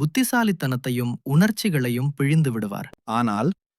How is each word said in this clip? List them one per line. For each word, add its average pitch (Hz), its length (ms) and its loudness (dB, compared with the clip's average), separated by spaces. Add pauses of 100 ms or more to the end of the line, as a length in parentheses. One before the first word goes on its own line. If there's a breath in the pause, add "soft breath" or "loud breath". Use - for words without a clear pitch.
புத்திசாலித்தனத்தையும் 143 1120 0 (200)
உணர்ச்சிகளையும் 147 800 2
பிழிந்து 143 400 2
விடுவார். 104 360 -6 (200)
ஆனால், 113 420 0 (280)